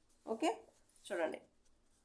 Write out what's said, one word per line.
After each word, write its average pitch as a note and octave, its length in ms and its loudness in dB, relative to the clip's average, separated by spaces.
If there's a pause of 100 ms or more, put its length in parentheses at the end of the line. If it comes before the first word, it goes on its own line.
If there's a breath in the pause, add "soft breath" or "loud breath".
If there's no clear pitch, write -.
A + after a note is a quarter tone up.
(280)
ఓకే, D#4 300 2 (540)
చూడండి E3+ 300 0 (640)